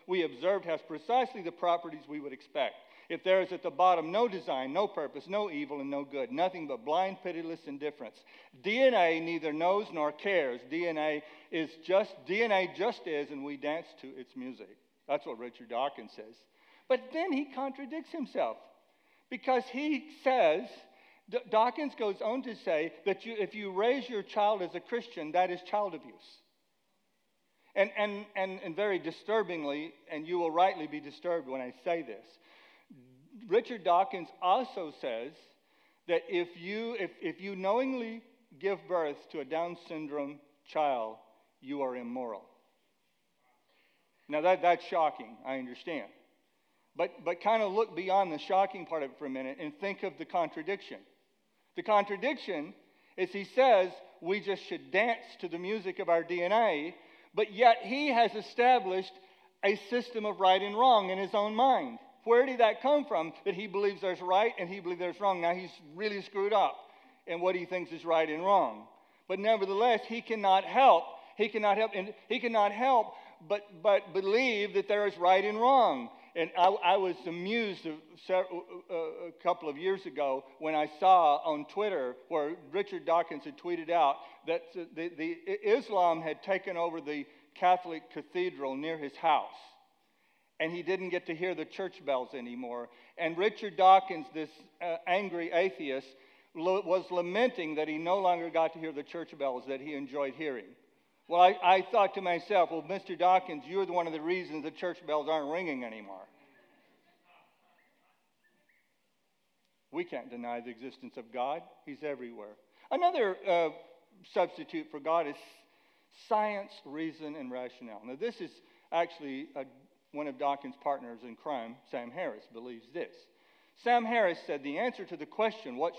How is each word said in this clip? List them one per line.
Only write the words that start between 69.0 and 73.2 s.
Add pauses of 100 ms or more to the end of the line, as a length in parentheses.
But
nevertheless,
he
cannot
help, (320)
he
cannot
help,
and (160)
he
cannot
help (340)